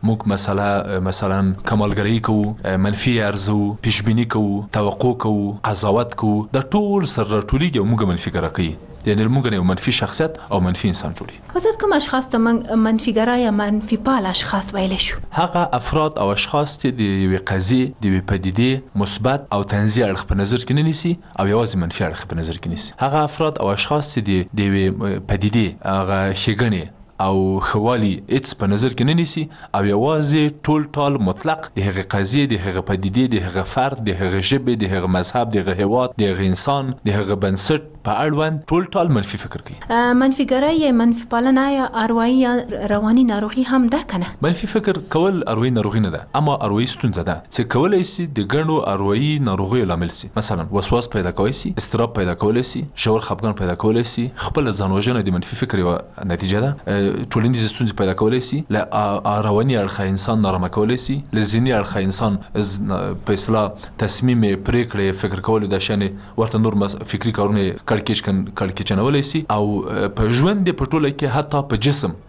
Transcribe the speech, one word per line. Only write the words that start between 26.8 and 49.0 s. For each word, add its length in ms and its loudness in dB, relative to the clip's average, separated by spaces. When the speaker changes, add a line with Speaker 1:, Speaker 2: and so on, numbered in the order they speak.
Speaker 1:
او 380 2
ښه 160 -2
والي 380 2
هیڅ 300 -2
په 80 0
نظر 220 2
کې 120 -4
نه 120 2
نیسي 360 -2
او 100 0
یوازې 640 2
ټول 200 2
ټال 200 2
مطلق 460 -4
د 120 -4
هغې 160 -2
قضیې، 380 0
د 20 2
هغې 240 -2
پدیدې، 440 0
د 20 0
هغه 160 -2
فرد، 420 -2
د 40 0
هغه 200 0
ژبې، 340 0
د 80 0
هغه 240 0
مذهب، 440 0
د 60 2
هغه 160 0
هیواد، 440 2
د 40 0
هغه 300 2
انسان، 420 -2
د 40 0
هغه 260 0
بنسټ 460 0
په 60 0
اړوند 360 0
ټول 140 2
ټال 140 2
منفي 300 0
فکر 240 -10
کوي. 160 -16
Speaker 2:
اه، 240 4
منفي 320 4
ګرایي 360 2
یا 100 4
منفي 380 2
پالنه 420 4
یا 160 0
اروایي 380 4
یا 120 4
رواني 320 4
ناروغي 480 0
هم 160 4
ده 160 0
که 140 -6
نه؟ 80 -2
Speaker 1:
منفي 260 0
فکر 320 0
کول 320 2
اروایي 240 2
ناروغي 280 0
نه 100 2
ده، 260 -8
اما 200 2
اروایي 320 0
ستونزه 340 -2
ده 300 -4
چې 100 -2
کولی 420 2
سي 220 -4
د 280 -2
ګڼو 340 0
اروایي 520 0